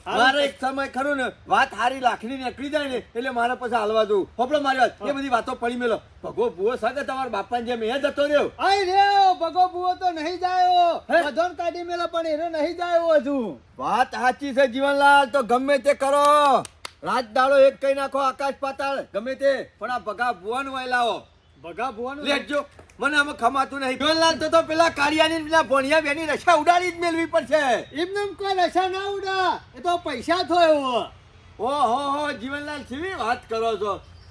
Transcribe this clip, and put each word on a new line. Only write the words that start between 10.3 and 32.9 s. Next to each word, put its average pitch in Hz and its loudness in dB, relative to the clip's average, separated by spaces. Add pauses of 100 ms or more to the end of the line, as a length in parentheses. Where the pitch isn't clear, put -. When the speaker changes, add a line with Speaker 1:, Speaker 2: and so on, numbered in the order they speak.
Speaker 1:
જાયો. 359 2 (100)
Speaker 2:
હે? 330 4
Speaker 1:
બધોન 311 -2
કાઢી 339 -6
મેલો, 349 -4
પણ 330 -4
એનો 320 -2
નહીં 330 -4
જાયો 349 0
હજુ. 254 0 (180)
Speaker 2:
વાત 190 0
સાચી 254 -2
છે 269 4
જીવનલાલ, 277 4
તો 269 0
ગમે 254 2
તે 277 2
કરો, 285 4 (380)
રાત 220 -2
દાડો 262 2
એક 269 6
કઈ 269 2
નાખો, 269 -2
આકાશ 269 -2
પાતાળ, 269 -6
ગમે 240 -6
તે, 269 0
પણ 226 -6
આ 247 -2
ભગા 214 -2
ભુવાનું 240 -6
વાય 254 -6
લાવો. 240 0 (360)
Speaker 1:
ભગા 180 -6
ભુવાનું? 240 -10
Speaker 2:
લેજો, 285 -2 (340)
મને 285 0
આમાં 294 0
ખમાતું 262 -2
નહીં. 262 -2
જીવનલાલ, 320 2
તો, 302 -2
તો 330 6
પેલા 320 2
કાળિયાની 311 2
ને 320 -6
પેલા 320 4
ભોણિયા 269 2
બેની 302 -4
રસા 302 2
ઉડાડી 349 2
જ 339 -12
મેળવી 330 -2
પડશે. 311 0 (460)
Speaker 1:
એમને 392 -4
એમ 403 -6
કોઈ 392 -4
રસા 370 0
ના 381 -6
ઉડા, 381 -2 (160)
એ 254 -18
તો 349 0
પૈસા 330 -4
થયો. 294 2 (540)
Speaker 2:
ઓહો 269 0
હો, 294 -2
જીવનલાલ, 285 -10
શેવી 294 -10